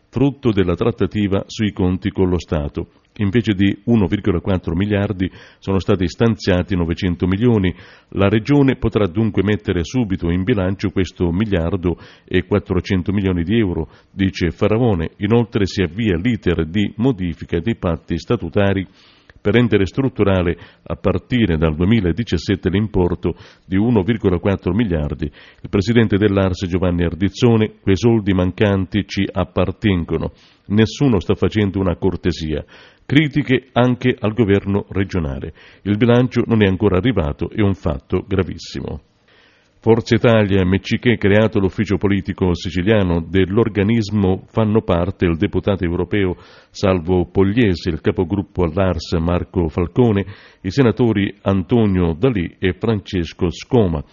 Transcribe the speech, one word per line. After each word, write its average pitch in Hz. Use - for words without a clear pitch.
frutto 127
della 95
trattativa 101
sui 104
conti 92
con 92
lo 90
Stato. 82
Invece 107
di 98
uno 113
virgola 98
quattro 90
miliardi 98
sono 98
stati 92
stanziati 92
novecento 87
milioni. 98
La 98
Regione 123
potrà 104
dunque 104
mettere 98
subito 92
in 92
bilancio 98
questo 90
miliardo 90
e 92
quattrocento 92
milioni 95
di 101
euro, 85
dice 92
Faraone. 104
Inoltre 110
si 95
avvia 92
l'iter 87
di 98
modifica 92
dei 113
patti 85
statutari 98
per 104
rendere 110
strutturale 95
a 82
partire 95
dal 78
duemiladiciassette 90
l'importo 92
di 95
uno 110
virgola 95
quattro 95
miliardi. 76
Il -
presidente 104
dell'A 98
R 90
S 92
Giovanni 87
Ardizzone: 104
"Quei 95
soldi 104
mancanti 95
ci 98
appartengono. 87
Nessuno 110
sta 95
facendo 98
una 90
cortesia." 82
Critiche 135
anche 123
al 107
governo 98
regionale. 80
"Il 104
bilancio 120
non 110
è 101
ancora 92
arrivato, 90
è -
un 98
fatto 82
gravissimo." 82
Forza 113
Italia, 107
M 92
C -
K, 113
creato 104
l'ufficio 95
politico 95
siciliano 87
dell'organismo, 98
fanno 110
parte 90
il 85
deputato 95
europeo 87
Salvo 90
Pogliese, 98
il 80
capogruppo 92
all'A 90
R 82
S -
Marco 85
Falcone, 98
i 95
senatori 110
Antonio 98
D'Alì 95
e 90
Francesco 95
Scoma 85